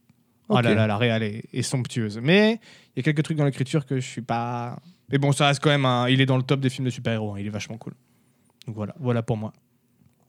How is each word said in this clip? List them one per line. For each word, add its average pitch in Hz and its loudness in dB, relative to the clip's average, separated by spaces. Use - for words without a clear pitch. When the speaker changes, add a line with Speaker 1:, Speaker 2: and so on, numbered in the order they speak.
Speaker 1:
Oh - 4
Speaker 2:
Ok. 123 4
Speaker 1:
là 117 4
là, 110 4
la 104 0
réal 113 2
est, 107 -6
est 127 -4
somptueuse. 113 -4
Mais 214 4
il - -4
y - -4
a - -6
quelques 151 0
trucs 160 -2
dans 147 2
l'écriture 139 -2
que 135 -4
je 123 -8
suis - -10
pas. 120 -6
Mais 143 2
bon, 143 4
ça 147 4
reste 143 2
quand 151 4
même 143 4
un. 123 2
Il 131 4
est 135 6
dans 131 2
le 127 0
top 139 0
des 131 2
films 131 -6
de 123 0
super-héros, 113 -4
hein. - -10
Il 101 -8
est 104 -6
vachement 107 -10
cool. - -14
Donc 110 -10
voilà, 107 -6
voilà 120 -2
pour 117 -2
moi. 107 -8